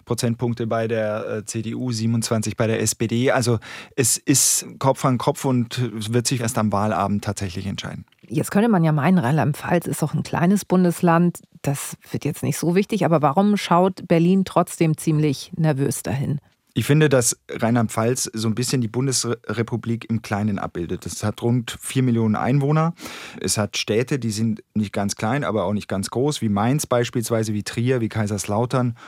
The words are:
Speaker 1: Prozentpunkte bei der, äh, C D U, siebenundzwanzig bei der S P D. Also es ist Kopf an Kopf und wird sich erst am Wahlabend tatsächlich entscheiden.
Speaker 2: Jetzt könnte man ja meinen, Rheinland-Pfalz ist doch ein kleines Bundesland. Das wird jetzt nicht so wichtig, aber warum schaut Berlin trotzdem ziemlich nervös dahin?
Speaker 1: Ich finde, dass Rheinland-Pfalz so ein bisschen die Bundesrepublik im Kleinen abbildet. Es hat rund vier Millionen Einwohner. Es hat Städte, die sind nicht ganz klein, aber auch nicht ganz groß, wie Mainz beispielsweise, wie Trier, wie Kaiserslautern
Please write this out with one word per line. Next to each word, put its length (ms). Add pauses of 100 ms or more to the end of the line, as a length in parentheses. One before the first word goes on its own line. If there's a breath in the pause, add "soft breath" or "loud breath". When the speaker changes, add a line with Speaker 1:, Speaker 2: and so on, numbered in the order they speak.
Speaker 1:
Prozentpunkte 640
bei 220
der, 400
äh, 160
C 180
D 140
U, 160
siebenundzwanzig 640
bei 100
der 160
S 140
P 100
D. 240
Also 300 (340 loud breath)
es 220
ist 500 (140)
Kopf 240
an 140
Kopf 260
und 360 (320)
wird 140
sich 140
erst 180
am 140
Wahlabend 500
tatsächlich 440
entscheiden. 380 (240)
Speaker 2:
Jetzt 220
könnte 180
man 140
ja 80
meinen, 280
Rheinland-Pfalz 680
ist 160
doch 100
ein 120
kleines 400
Bundesland. 760 (240)
Das 340 (140)
wird 140
jetzt 180
nicht 160
so 160
wichtig, 300
aber 180
warum 340
schaut 520
Berlin 360
trotzdem 520
ziemlich 600
nervös 460
dahin? 380 (340)
Speaker 1:
Ich 120
finde, 220
dass 300 (100)
Rheinland-Pfalz 840
so 140
ein 80
bisschen 240
die 80
Bundesrepublik 1200
im 120
Kleinen 360
abbildet. 480
Es 160
hat 180
rund 400
vier 220
Millionen 320
Einwohner. 600 (460 loud breath)
Es 180
hat 180
Städte, 420
die 140
sind 300 (120)
nicht 180
ganz 220
klein, 300
aber 200
auch 80
nicht 160
ganz 220
groß, 320
wie 60
Mainz 380
beispielsweise, 680
wie 80
Trier, 380
wie 80
Kaiserslautern 880 (120 loud breath)